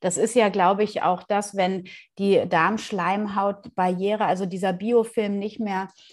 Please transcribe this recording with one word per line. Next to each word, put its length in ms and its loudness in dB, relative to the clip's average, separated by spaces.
das 160 -2
ist 200 0
ja, 120 6
glaube 360 2
ich, 180 -4
auch 220 0
das, 320 -4
wenn 320 0
die 280 4
Darmschleimhautbarriere, 1800 0
also 200 0
dieser 260 -2
Biofilm 680 0
nicht 180 -8
mehr, 300 -4